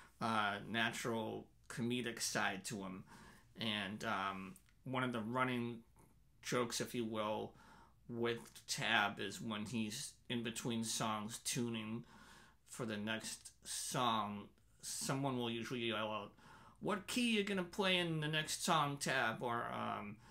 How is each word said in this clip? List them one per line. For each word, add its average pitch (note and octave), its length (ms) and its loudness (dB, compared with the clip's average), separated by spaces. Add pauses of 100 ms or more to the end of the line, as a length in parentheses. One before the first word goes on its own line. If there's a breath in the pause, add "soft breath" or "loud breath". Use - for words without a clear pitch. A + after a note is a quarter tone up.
(200 loud breath)
a G#2+ 380 2 (100)
natural A2+ 800 0 (200)
comedic A#2+ 520 -2
side G2+ 460 0
to A2+ 180 -4
him. F#2+ 180 -8 (560 loud breath)
And, G#2+ 460 -2
um, F#2+ 500 -2 (300)
one B2+ 180 0
of B2+ 100 2
the A#2+ 80 0
running A#2+ 580 0 (640)
jokes, B2 380 0
if A#2+ 140 -4
you B2 100 0
will, G#2+ 500 -2 (540 loud breath)
with A#2+ 300 0 (300)
Tab G#2+ 500 4
is G2 220 -6
when G#2 240 -4
he's A2+ 480 -4 (160)
in A#2+ 160 -2
between A2+ 400 -2
songs A2 600 0
tuning A2+ 600 -2 (640 loud breath)
for - 180 -6
the G#2+ 120 -2
next A2 520 -4 (140)
song, G#2+ 840 0 (320)
someone C3+ 580 0
will A#2 120 0
usually A#2 300 -2
yell A2 320 2
out, G#2 200 -4 (460 loud breath)
"What G3 300 -2
key A#3+ 280 4
you G3+ 60 6
gonna G3 220 2
play F#3 320 4
in E3 240 2
the D3+ 80 0
next D#3 340 0
song, D3 360 4
Tab?" B2+ 440 2
Or, A#2+ 300 0
um, G#2+ 460 -2 (120 loud breath)